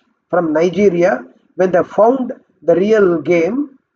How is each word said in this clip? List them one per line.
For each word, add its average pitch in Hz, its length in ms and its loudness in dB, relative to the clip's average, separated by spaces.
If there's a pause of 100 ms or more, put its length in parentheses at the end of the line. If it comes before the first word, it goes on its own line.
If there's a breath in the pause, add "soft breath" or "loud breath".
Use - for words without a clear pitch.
(320)
from 170 220 -2
Nigeria 175 720 0 (300)
when 180 180 0
they 165 120 2
found 240 500 0 (300)
the 165 120 2
real 185 460 2
game, 175 560 -2 (180)